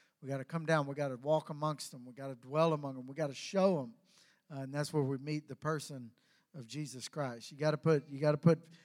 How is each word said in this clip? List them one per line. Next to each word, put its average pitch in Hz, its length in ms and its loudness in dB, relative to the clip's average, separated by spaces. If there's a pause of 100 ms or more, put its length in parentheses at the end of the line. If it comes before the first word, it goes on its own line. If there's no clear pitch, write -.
(200)
We 135 80 -12
gotta 135 160 -4
come 160 220 -6
down. 156 200 4
We 139 80 -4
gotta 143 220 -2
walk 147 320 2
amongst 151 440 -4
them. 127 120 -16
We 127 80 -16
gotta 135 220 -10
dwell 143 380 2
among 143 240 -2
them. 127 100 -10
We 139 80 -12
gotta 147 200 -2
show 185 480 2
'em." 117 120 -10 (560)
Uh, 139 120 -10
and 135 100 -8
that's 147 200 -2
where 156 100 4
we 135 160 0
meet 147 280 -4
the 131 100 -12
person 139 540 -6 (440)
of 127 120 -14
Jesus 127 420 -10
Christ. 120 440 -6
You 143 60 -14
gotta 151 200 2
put, 156 300 4
you 139 100 -8
gotta 147 200 4
put 165 200 8 (260)